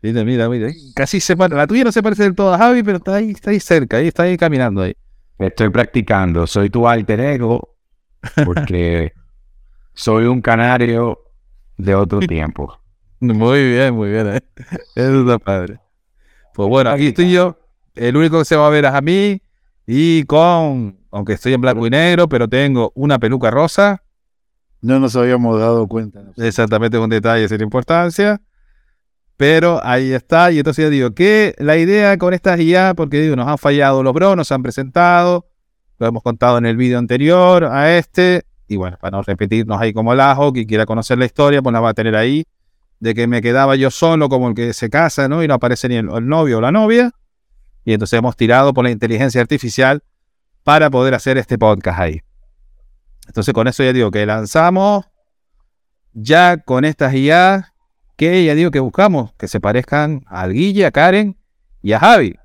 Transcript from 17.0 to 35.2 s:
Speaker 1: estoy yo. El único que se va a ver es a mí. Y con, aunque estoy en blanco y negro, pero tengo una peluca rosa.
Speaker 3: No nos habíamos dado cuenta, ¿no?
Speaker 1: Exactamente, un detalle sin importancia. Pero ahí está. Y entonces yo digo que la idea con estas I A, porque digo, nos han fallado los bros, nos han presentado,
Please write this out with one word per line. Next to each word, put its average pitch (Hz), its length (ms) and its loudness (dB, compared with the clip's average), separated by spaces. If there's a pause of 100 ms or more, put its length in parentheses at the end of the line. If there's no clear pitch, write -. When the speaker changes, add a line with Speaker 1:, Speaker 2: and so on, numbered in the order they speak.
Speaker 1:
estoy 175 220 0
yo. 180 280 0 (360)
El 120 220 -2
único 160 220 2
que 156 60 0
se 160 120 0
va 151 100 4
a 151 40 4
ver 151 160 2
es 131 60 2
a 139 80 0
mí. 196 420 -2 (480)
Y 156 340 2
con, 147 720 0 (120)
aunque 101 220 -6
estoy 123 220 -2
en 123 80 0
blanco 117 240 0
y 117 40 -2
negro, 170 380 2
pero 120 180 0
tengo 127 480 0
una 139 240 0
peluca 117 320 0
rosa. 185 520 0 (800)
Speaker 3:
No 131 180 0
nos 127 160 0
habíamos 123 420 0
dado 113 300 0
cuenta, 107 340 -10
¿no? 98 140 -20
Speaker 1:
Exactamente, 113 640 -2
un 113 100 -2
detalle 113 400 0
sin 107 140 -4
importancia. 170 800 -2 (1000)
Pero 160 440 2
ahí 131 300 -2
está. 165 400 2
Y 160 60 0
entonces 147 260 0
yo 151 60 2
digo 127 240 0
que 208 440 2
la 151 200 2
idea 196 400 2
con 180 160 0
estas 175 260 0
I 170 160 2
A, 185 180 2
porque 151 280 -2
digo, 156 120 0
nos 127 140 -2
han 147 80 -2
fallado 139 460 2
los 131 100 0
bros, 185 240 2
nos 160 160 -4
han 131 100 -2
presentado, 175 840 0 (500)